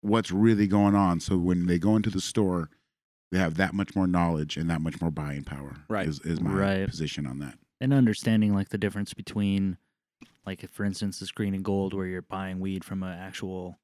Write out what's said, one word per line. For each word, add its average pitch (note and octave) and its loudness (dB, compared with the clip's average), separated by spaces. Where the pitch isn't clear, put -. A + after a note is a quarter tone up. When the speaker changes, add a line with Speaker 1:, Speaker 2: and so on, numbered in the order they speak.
Speaker 1:
what's G#2 0
really G#2 6
going G2+ 6
on. F2+ 4
So G2 0
when F2+ 2
they F2 4
go G2+ 4
into A2 2
the F#2+ -2
store, F2+ -2
they F2+ 2
have E2+ 2
that F#2 0
much G2 -2
more F#2 2
knowledge E2+ 0
and E2 -2
that D#2+ 0
much D#2+ -4
more E2 0
buying C#2+ -6
power C#2+ -10
Speaker 2:
Right. G2+ -2
Speaker 1:
is, D2 -4
is E2 -2
my F2+ 0
Speaker 3:
Right. G2 2
Speaker 1:
position D2+ -6
on C2 -8
that. C#2 -10
Speaker 3:
And C3 2
understanding, A2 4
like, G2 0
the G#2+ -4
difference G2+ -4
between, G2 -2
like, F#2+ -10
if, F#2 -16
for - -6
instance, G2 -4
this F#2 -10
green G2+ -4
and F#2+ -6
gold G2 0
where F#2+ -4
you're F#2 -6
buying F#2+ -8
weed F#2+ -4
from F#2+ -6
an F#2 -8
actual F#2 -10